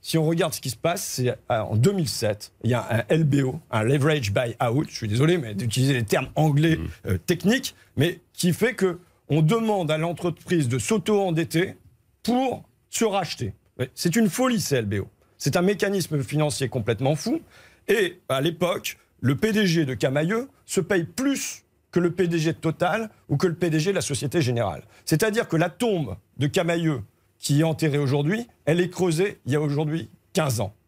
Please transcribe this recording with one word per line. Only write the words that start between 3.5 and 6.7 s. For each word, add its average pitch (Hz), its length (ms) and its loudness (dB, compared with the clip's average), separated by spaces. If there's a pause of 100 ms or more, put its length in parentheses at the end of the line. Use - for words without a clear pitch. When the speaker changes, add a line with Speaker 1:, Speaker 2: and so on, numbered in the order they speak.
Speaker 1:
un 110 140 0
leverage 135 500 0
buyout. 127 520 0
Je - 100 -18
suis 113 120 -6
désolé, 147 300 2
mais 110 160 -6
d'utiliser 127 400 0
les 120 100 0
termes 135 300 0
anglais, 151 420 4